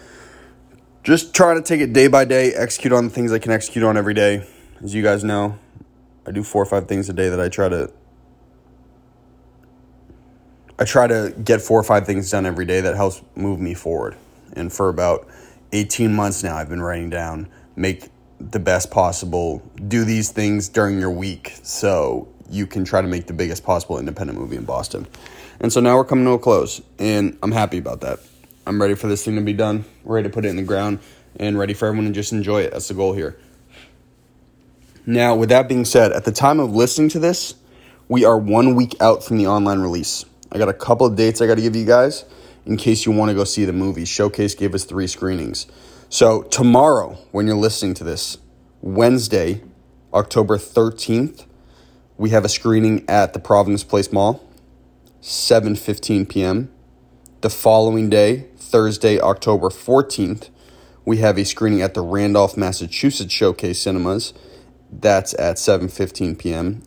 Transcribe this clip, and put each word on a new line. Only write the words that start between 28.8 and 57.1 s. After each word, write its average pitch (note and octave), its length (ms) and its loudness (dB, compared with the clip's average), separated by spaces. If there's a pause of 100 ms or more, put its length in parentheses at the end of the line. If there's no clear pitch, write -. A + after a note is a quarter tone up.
ready G2+ 140 2
for G#2 140 -6
this G2+ 160 -2
thing A2 100 -4
to G#2+ 60 -2
be G#2 120 -2
done, G#2+ 320 -2 (200)
ready A2 240 -2
to G2 40 -12
put G#2+ 120 -4
it G2+ 60 -2
in F2 60 -6
the F#2+ 60 -4
ground, G2+ 380 -2 (400)
and G#2 180 -2
ready G2+ 160 -2
for G#2+ 140 -2
everyone G#2+ 180 -2
to G#2 60 -2
just G2+ 200 -6
enjoy G#2 280 -2
it. E2 100 -2
That's - 160 -10
the G2 80 -8
goal F#2+ 200 -2
here. D#2+ 220 -8 (1700)
Now, A#2+ 300 2
with A2+ 140 2
that B2+ 180 6
being B2 180 0
said, A2+ 280 6
at - 120 -4
the A#2 60 -2
time C#3+ 300 2
of A#2+ 120 0
listening B2+ 360 2
to E3 100 -4
this, F3 380 -2 (500)
we B2 180 2
are A2+ 140 6
one A#2 380 4
week B2 240 0
out A2+ 240 4
from A2+ 140 0
the G2 100 2
online G2+ 320 0
release. F2 440 -4 (280)
I - 60 -8
got G#2+ 100 2
a - 60 0
couple A#2+ 300 2
of G#2+ 120 2
dates A2+ 240 2
I A2+ 80 4
gotta A2 140 2
give A2+ 120 0
you A2+ 100 -2
guys B2 400 4 (400)
in A2 120 -4
case A2 300 0
you A2+ 40 2
wanna G#2+ 240 2
go G2+ 80 0
see G2+ 220 -2
the F#2 80 0
movie. F#2 320 -4
Showcase G#2 500 -2
gave G2 180 -4
us F#2+ 120 -4
three F#2 240 -6
screenings. F2+ 580 -6 (420)
So A2 340 4
tomorrow, A#2+ 760 4 (140)
when G#2 160 -2
you're G#2+ 80 0
listening G#2 380 0
to - 100 -12
this, - 340 -8 (420)
Wednesday, G#2+ 840 0 (500)
October G#2 440 0
thirteenth, A2+ 840 -2 (720)
we G#2+ 120 -2
have G#2+ 160 4
a - 20 0
screening A2 640 2
at G2 240 2
the - 40 -6
Providence G2+ 460 2
Place G2 260 0
Mall, G2+ 320 0 (800)
seven G#2+ 560 0
fifteen G2+ 480 -2
P G2 180 -4
M. G2 300 -2 (720)